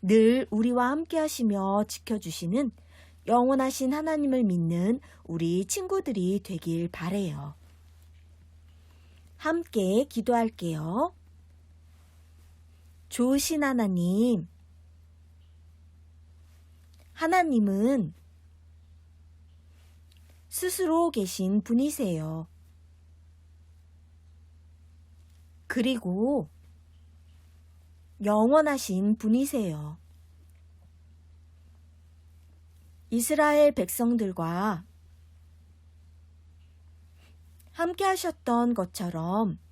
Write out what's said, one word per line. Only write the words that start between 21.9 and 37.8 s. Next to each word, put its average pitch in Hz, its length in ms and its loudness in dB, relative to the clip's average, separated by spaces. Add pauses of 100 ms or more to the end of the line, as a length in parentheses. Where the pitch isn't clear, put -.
그리고 226 800 -2 (1800)
영원하신 220 920 2
분이세요. 214 800 -2 (3250)
이스라엘 294 600 6
백성들과 190 1120 -2 (2750)
함께 349 340 -2